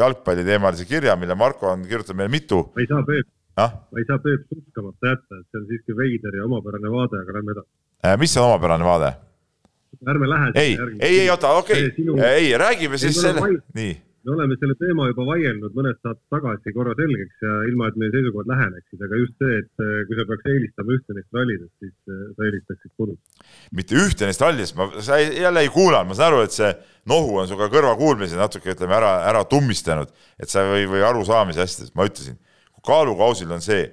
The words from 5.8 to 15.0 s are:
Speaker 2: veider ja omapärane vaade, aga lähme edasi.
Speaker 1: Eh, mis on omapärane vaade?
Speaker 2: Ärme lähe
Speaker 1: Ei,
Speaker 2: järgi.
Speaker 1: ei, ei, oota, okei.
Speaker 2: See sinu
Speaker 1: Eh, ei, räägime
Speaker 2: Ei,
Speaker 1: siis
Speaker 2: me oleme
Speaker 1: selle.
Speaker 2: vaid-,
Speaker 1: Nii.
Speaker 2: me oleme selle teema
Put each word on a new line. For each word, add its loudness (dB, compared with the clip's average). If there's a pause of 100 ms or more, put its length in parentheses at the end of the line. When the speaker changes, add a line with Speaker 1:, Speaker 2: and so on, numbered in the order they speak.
Speaker 2:
veider -4
ja -6
omapärane -6
vaade, -4
aga -12
lähme -8
edasi. -16 (340)
Speaker 1:
Eh, 4
mis 0
on 6
omapärane 4
vaade? 4 (920)
Speaker 2:
Ärme 0
lähe 0 (100)
Speaker 1:
Ei, 2
Speaker 2:
järgi. -6
Speaker 1:
ei, 4
ei, 4
oota, 4
okei. 2
Speaker 2:
See -4
sinu 0
Speaker 1:
Eh, 6
ei, 4
räägime 0
Speaker 2:
Ei, -2
Speaker 1:
siis 2
Speaker 2:
me 4
oleme 0
Speaker 1:
selle. 0
Speaker 2:
vaid-, 0 (160)
Speaker 1:
Nii. -4 (320)
Speaker 2:
me -4
oleme 0
selle -2
teema -2